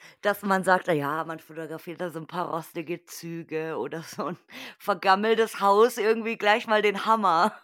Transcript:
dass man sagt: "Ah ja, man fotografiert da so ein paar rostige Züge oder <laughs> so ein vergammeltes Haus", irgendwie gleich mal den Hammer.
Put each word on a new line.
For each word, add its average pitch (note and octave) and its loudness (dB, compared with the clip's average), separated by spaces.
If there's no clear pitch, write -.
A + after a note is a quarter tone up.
dass G3+ 0
man F#3+ 0
sagt: F#3 2
"Ah F3 2
ja, D3 -2
man D#3+ -10
fotografiert D#3+ -14
da F3+ -6
so D#3 -10
ein D#3+ -12
paar F3 -6
rostige E3 -8
Züge D#3+ -8
oder D#3 -6
<laughs> - -16
so - -10
ein F3 -8
vergammeltes G#3 2
Haus", G#3 6
irgendwie A3 0
gleich G#3 2
mal G#3+ 4
den G3 0
Hammer. G#3 4